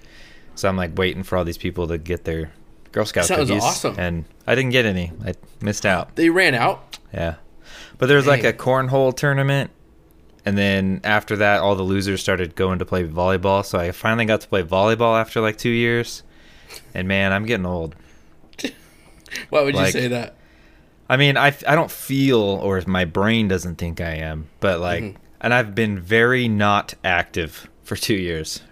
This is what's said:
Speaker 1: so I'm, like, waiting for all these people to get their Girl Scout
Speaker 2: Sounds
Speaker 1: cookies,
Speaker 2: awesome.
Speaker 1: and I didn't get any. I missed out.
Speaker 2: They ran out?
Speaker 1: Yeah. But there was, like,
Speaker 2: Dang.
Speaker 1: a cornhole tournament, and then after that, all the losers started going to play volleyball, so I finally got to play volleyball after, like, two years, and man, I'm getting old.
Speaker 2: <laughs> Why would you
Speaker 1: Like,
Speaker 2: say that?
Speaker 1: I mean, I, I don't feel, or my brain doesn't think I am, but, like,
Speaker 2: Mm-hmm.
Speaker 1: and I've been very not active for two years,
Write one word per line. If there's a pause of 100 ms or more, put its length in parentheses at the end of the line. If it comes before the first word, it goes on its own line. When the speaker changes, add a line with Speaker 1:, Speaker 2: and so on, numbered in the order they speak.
(560)
Speaker 1:
so
I'm,
like,
waiting
for
all
these
people
to
get
their (400)
Girl
Scout
Speaker 2:
Sounds
Speaker 1:
cookies,
Speaker 2:
awesome.
Speaker 1:
and (220)
I
didn't
get
any. (140)
I (280)
missed
out.
Speaker 2:
They
ran
out? (160)
Speaker 1:
Yeah. (600)
But
there
was,
like,
Speaker 2:
Dang.
Speaker 1:
a
cornhole
tournament, (760)
and
then
after
that,
all
the
losers
started
going
to
play
volleyball,
so
I
finally
got
to
play
volleyball
after,
like,
two
years, (720)
and
man,
I'm
getting
old. (640)
Speaker 2:
<laughs>
Why
would
you
Speaker 1:
Like,
Speaker 2:
say
that? (720)
Speaker 1:
I
mean,
I, (120)
I
don't
feel,
or
my
brain
doesn't
think
I
am, (120)
but,
like,
Speaker 2:
Mm-hmm. (220)
Speaker 1:
and
I've
been
very
not (100)
active (140)
for
two
years, (100)